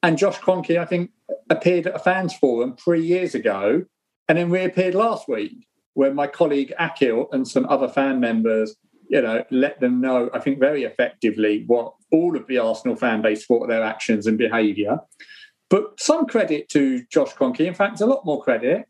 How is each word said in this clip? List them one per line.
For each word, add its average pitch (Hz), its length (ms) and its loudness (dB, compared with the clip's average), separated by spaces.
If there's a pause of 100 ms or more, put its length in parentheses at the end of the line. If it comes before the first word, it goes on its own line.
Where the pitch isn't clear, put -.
And 165 160 2
Josh 156 200 0
Kroenke, 175 400 0
I 170 60 -2
think, 175 260 -4 (400)
appeared 175 360 2
at 190 80 -4
a - 40 -6
fans 190 360 0
forum 123 420 0
three 170 280 0
years 175 300 -2
ago 110 500 0 (440)
and 160 100 4
then 175 120 -2
reappeared 185 440 0
last 208 340 0
week, 107 380 -8 (280)
where 135 180 2
my 143 140 -2
colleague 143 520 -2
Akil 135 540 0
and 131 140 -2
some 127 220 -2
other 135 200 0
fan 135 300 0
members, 113 580 0 (320)
you 147 120 2
know, 113 300 0
let 135 300 0
them 123 200 2
know, 127 320 0
I - 60 -4
think, 139 200 -2
very 139 260 2
effectively 110 840 0
what 117 260 2 (180)
all 165 240 2
of 127 120 -6
the 127 120 -2
Arsenal 113 380 -2
fan 113 240 -2
base 107 240 0
thought 117 200 2
of 117 40 -8
their 113 140 0
actions 110 440 -2
and 110 120 2
behaviour. 110 640 0 (680)
But 214 320 0
some 311 260 2
credit 160 440 -2
to 131 400 0
Josh 156 240 2
Kroenke, 131 320 0
in 180 80 -4
fact, 196 260 -2
a 208 60 2
lot 269 180 0
more 151 180 -4
credit 127 480 -2